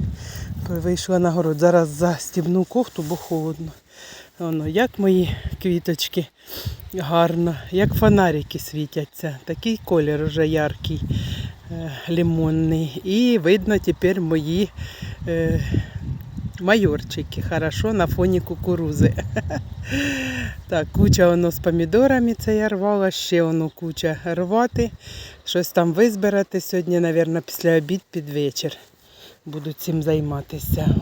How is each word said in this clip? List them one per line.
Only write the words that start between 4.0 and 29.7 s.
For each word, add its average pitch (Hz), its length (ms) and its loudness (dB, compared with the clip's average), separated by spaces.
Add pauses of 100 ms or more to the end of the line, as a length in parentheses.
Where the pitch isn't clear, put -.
Воно, 156 300 -4
як 170 300 0
мої 185 380 4 (260)
квіточки 170 640 -2 (680)
гарно, 170 600 0 (140)
як 190 240 2
фонарики 185 640 4
світяться. 151 840 -8
Такий 214 400 -4
колір 151 380 2
уже 156 240 0
яркий, 156 560 -2 (680)
е, 165 200 -8 (180)
лимонний. 160 960 0
І 233 340 4
видно 190 400 4
тепер 185 420 0
мої, 165 480 0 (600)
е, 165 320 0 (1000)
майорчики. 175 880 0
Хорошо 160 440 0
на 185 140 4
фоні 180 340 2
кукурузи. 151 800 0
<laughs> - 60 -6 (1400)
Так, 160 240 0
куча 190 360 6
воно 175 220 4
з - 80 -4
помідорами, 226 760 4
це 214 220 0
я 214 120 2
рвала, 202 420 0
ще - 320 0
воно 160 260 0
куча 160 560 -4
рвати. 202 640 0 (540)
Щось - 280 -2
там 170 200 4
визбирати 202 680 2
сьогодні, 175 400 0
навірно, 165 420 2
після - 340 0
обід, 165 240 0 (100)
під 147 200 -8
вечір. 143 420 -4 (720)
Буду 151 280 -8